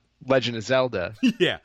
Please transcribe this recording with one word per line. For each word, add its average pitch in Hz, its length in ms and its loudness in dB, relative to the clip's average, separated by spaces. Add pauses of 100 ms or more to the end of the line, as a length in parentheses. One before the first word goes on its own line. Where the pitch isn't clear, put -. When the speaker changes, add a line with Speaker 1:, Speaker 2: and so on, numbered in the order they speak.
(280)
Speaker 1:
Legend 123 300 2
of 107 60 -8
Zelda. 120 580 -2
Speaker 2:
<laughs> 247 180 0
Yeah. 131 260 0